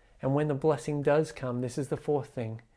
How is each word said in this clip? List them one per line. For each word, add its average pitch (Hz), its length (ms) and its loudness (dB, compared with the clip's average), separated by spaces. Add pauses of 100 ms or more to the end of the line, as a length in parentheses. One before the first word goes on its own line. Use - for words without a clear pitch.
(200)
And 135 140 0
when 151 140 2
the 143 60 2
blessing 147 480 0
does 151 280 4
come, 123 300 -4
this 123 180 -4
is 143 100 -4
the 151 80 -2
fourth 147 340 -2
thing, 113 300 -6 (160)